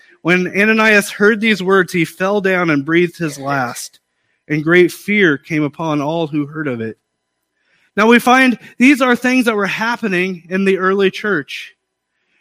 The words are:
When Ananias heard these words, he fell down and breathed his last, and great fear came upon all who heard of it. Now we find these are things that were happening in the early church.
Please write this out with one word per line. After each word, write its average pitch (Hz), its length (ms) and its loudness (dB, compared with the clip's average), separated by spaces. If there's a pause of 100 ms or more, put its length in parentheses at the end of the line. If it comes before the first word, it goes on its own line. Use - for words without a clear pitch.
(220)
When 180 260 0
Ananias 214 600 2
heard 208 300 0
these 208 240 0
words, 185 300 0
he 175 100 0
fell 196 380 -4
down 180 280 0
and 143 160 0
breathed 170 320 0
his 147 220 -6
last, 135 600 -8 (480)
and 156 120 -2
great 170 300 4
fear 196 460 0
came 151 260 -4
upon 151 380 -4
all 160 260 -4
who 147 180 -6
heard 151 220 -10
of 120 140 -6
it. 110 180 -10 (960)
Now 208 120 4
we 240 120 8
find 254 400 2 (180)
these 254 240 4
are 247 140 2
things 254 300 0
that 226 100 0
were 202 100 -2
happening 190 840 -4
in 185 160 -2
the 196 120 2
early 190 320 0
church. - 680 -8 (640)